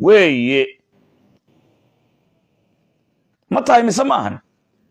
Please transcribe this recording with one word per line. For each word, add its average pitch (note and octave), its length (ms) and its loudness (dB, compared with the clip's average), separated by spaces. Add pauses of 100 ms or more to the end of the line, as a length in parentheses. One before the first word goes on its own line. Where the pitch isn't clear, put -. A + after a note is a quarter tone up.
weeye. C#3 640 2 (2750)
Ma G3 120 -2
tahay A#3+ 200 2
mise A3+ 220 -2
ma C4+ 120 -2
ahan? B2 200 -6 (540)